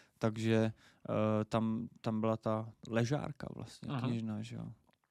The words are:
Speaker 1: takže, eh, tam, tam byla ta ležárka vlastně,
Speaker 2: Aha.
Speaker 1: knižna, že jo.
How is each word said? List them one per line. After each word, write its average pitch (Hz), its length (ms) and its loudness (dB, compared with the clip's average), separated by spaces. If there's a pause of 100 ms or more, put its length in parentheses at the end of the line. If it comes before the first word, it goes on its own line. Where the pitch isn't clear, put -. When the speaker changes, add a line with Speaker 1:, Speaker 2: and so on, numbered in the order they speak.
(180)
Speaker 1:
takže, 110 540 4 (380)
eh, 107 360 2
tam, 113 420 0 (140)
tam 110 200 0
byla 110 160 2
ta 110 320 -2 (180)
ležárka 117 680 0
vlastně, - 360 -12
Speaker 2:
Aha. 127 160 0
Speaker 1:
knižna, 113 340 -2
že 117 140 -10
jo. 113 100 -8 (460)